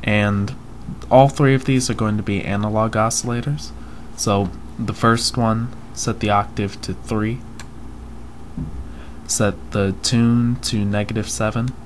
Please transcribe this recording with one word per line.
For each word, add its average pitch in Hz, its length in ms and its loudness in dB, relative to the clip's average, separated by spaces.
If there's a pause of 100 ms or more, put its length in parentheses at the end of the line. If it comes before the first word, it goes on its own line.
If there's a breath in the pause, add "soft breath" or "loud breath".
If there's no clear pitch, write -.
and 104 500 2 (560)
all 131 180 10
three 135 280 4
of 131 80 0
these 127 260 2
are 113 40 2
going 107 240 0
to 98 40 -2
be 101 220 0
analog 107 480 0
oscillators. 120 800 -2 (440 loud breath)
So 101 320 2 (300)
the 113 160 -2
first 113 420 2
one, 113 380 0 (180)
set - 280 -4
the 104 100 2
octave 104 520 0
to 95 120 -6
three, 110 460 -2 (1900 loud breath)
set - 460 -2
the 98 320 2
tune 120 560 4
to 104 240 0
negative 104 440 0
seven. 113 460 -2 (120)